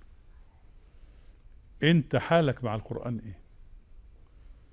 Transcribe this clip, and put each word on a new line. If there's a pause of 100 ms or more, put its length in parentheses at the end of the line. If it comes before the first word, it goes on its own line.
(1800)
أنت
حالك
مع
القرآن
إيه؟ (1300)